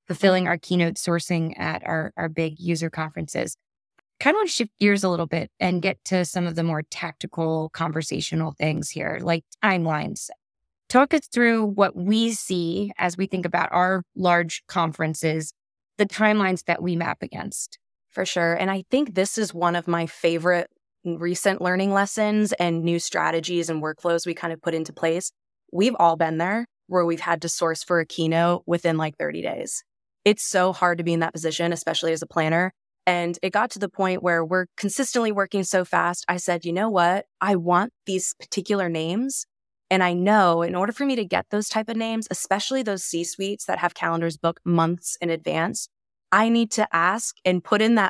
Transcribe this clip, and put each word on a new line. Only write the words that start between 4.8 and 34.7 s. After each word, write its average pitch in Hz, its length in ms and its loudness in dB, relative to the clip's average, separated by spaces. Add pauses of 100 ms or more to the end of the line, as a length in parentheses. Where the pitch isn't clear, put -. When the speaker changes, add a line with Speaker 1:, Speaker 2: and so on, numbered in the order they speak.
Speaker 1:
a 185 60 2
little 170 160 0
bit 165 240 -4 (100)
and 180 220 0
get 185 240 -2
to 180 200 0
some 175 200 -2
of 165 100 -4
the 165 80 0
more 156 200 0
tactical 160 840 -4
conversational 160 840 -4
things 156 400 -2
here, - 300 -4
like 170 220 -2 (200)
timelines. 165 640 -2 (600)
Talk 277 260 4
us 294 120 0
through 233 380 4
what 202 300 2
we 220 380 2
see 185 680 -2
as 175 180 -2
we 190 80 0
think 180 220 -2
about 175 240 0
our 185 320 2 (120)
large 175 520 0
conferences, 160 880 -2 (440)
the 208 80 2
timelines 208 600 2
that - 180 -2
we 175 120 0
map 170 280 -4
against. - 560 -8 (320)
Speaker 2:
For - 140 -2
sure. 170 280 0
And 185 160 0
I 196 220 -2
think 254 240 0
this 190 220 0
is 208 160 -2
one 170 220 0
of 170 120 -4
my 170 180 0
favorite 170 640 2 (340)
recent 175 580 -2
learning 185 300 2
lessons 208 640 2
and 165 300 0
new 170 160 2
strategies 165 680 -2
and 156 120 -4
workflows 165 440 -2
we 170 80 -4
kind 165 200 -6
of 160 80 -12
put 165 140 -2
into 160 180 -6
place. 165 380 -2 (400)
We've 220 260 2
all 165 180 4
been 160 220 0
there 202 300 -2 (200)
where 180 180 2
we've 165 140 0
had 170 220 -2
to 165 80 -4
source 160 340 -2
for 175 160 2
a 160 60 0
keynote 170 600 2
within, 170 300 0
like, 156 200 -4
thirty 156 240 -6
days. - 420 -8 (400)
It's 208 200 4
so 185 280 2
hard 175 280 2
to 170 40 -2
be 170 100 2
in 165 60 2
that 165 140 0
position, 165 400 -2
especially 165 400 -2
as 160 80 -4
a 160 60 -10
planner. 165 440 2 (340)
And 175 360 0
it 190 100 -2
got 220 200 0
to 208 80 -12
the 190 100 -4
point 185 340 0
where 170 220 2
we're 180 220 0 (100)